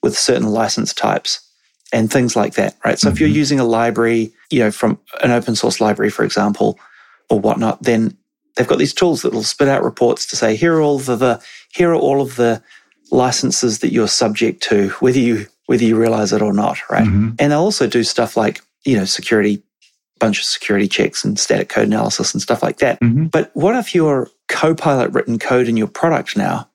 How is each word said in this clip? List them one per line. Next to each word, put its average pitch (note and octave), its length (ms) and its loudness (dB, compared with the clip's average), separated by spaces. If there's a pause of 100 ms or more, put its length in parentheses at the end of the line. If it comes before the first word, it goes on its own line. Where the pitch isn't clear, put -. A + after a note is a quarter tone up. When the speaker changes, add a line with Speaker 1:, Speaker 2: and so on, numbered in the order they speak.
Speaker 1:
with - 160 0
certain - 320 0
license - 440 -2
types - 460 -4 (520)
and A2+ 200 0
things B2 240 0
like G#2 200 -2
that, G2 280 -2
right? A2+ 160 0
So G#2+ 100 2
if G2 100 -2
you're D#3 100 4
Speaker 2:
Mm-hmm. D3 80 2
Speaker 1:
using C#3+ 220 0
a B2+ 60 2
library, A#2 680 0 (180)
you B2+ 100 2
know, G#2+ 120 2
from G#2 280 -2 (220)
an B2+ 100 2
open A#2 240 0
source - 240 -2
library, G#2+ 300 0
for A2 140 -2
example, G#2 560 0 (500)
or G#2+ 100 2
whatnot, A2+ 440 -2
then A2+ 340 0 (380)
they've - 120 -2
got - 120 0
these C#3+ 160 0
tools F3 260 0
that - 100 0
will - 120 -4
spit - 240 0
out C#3 160 0
reports - 440 0
to - 80 -10
say, A2 200 0
"Here E3 200 0
are D#3+ 60 2
all D3 180 2
the, C3 160 -4
the, A#2 260 0 (300)
here F3 200 2
are E3 40 2
all C#3 240 2
of B2+ 160 -4
the A#2+ 260 0 (500)
licenses B2+ 680 0
that - 120 0
you're A2 160 0
subject A2 560 0
to, G2+ 260 0 (100)
whether B2+ 200 2
you, A2+ 260 0 (220)
whether A#2 160 2
you A2+ 120 4
realize A2 380 2
it G#2 80 2
or G#2+ 120 0
not," G#2 240 0 (120)
right? - 180 2
Speaker 2:
Mm-hmm. G2+ 220 2 (100)
Speaker 1:
And C#3+ 120 2
they'll D3 80 2
also F3+ 280 0
do A#2 160 0
stuff - 320 -2
like, A2 260 -2 (240)
you C3 120 2
know, F#2+ 80 0
security, G#2 560 0 (580)
bunch - 200 0
of - 60 -6
security - 420 -2
checks - 360 -2
and G#2 160 -2
static - 300 -2
code A2 180 0
analysis G#2+ 460 -2
and G2+ 80 -4
stuff - 220 -2
like - 160 -2
that. B2 220 0
Speaker 2:
Mm-hmm. B2 260 2
Speaker 1:
But D#3 260 -2
what F#3+ 220 2
if A#3+ 200 -4
your D3 340 2 (200)
Copilot D3+ 640 0
written - 280 -2
code B2 280 0
in A#2 100 0
your G#2+ 100 0
product - 480 -2
now G2 400 -4